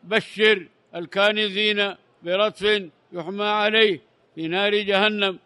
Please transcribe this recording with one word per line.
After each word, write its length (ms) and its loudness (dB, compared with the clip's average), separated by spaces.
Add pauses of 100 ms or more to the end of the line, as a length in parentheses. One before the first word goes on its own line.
بشر 640 0 (260)
الكانزين 1000 0 (280)
برطف 680 0 (220)
يحمى 320 -6
عليه 560 2 (340)
في 140 -8
نار 260 0
جهنم 720 0